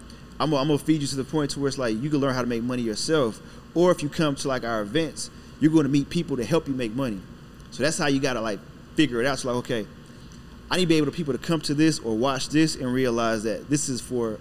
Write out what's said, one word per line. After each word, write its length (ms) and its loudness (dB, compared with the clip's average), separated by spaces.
I'm 120 0
gonna, 120 2
I'm 60 0
gonna 100 4
feed 220 2
you 80 -2
to 80 -4
the 80 -2
point 280 -2
to 80 -6
where 80 2
it's 100 -4
like, 220 0
you 100 -2
can 100 2
learn 140 2
how 80 0
to 60 -2
make 140 -2
money 200 -2
yourself. 580 0
Or 160 6
if 120 2
you 60 -2
come 280 2
to, 120 -4
like, 160 -2
our 180 0
events, 480 -2
you're 120 6
gonna 160 6
meet 220 4
people 260 -2
to 80 -2
help 240 0
you 60 -2
make 200 -2
money. 260 -2
So 120 -4
that's 160 2
how 80 0
you 140 2
gotta, 200 0
like, 180 -2
figure 260 4
it 60 4
out. 120 0
So, 100 -4
like, 160 0
okay, 220 -2
I 60 -2
need 60 4
to 60 2
be 80 6
able 100 4
to, 60 -2
people 200 -4
to 60 -2
come 240 0
to 120 -2
this 260 4
or 160 -2
watch 320 0
this 280 4
and 160 -2
realize 520 2
that 260 -4
this 180 0
is 120 -2
for 400 -2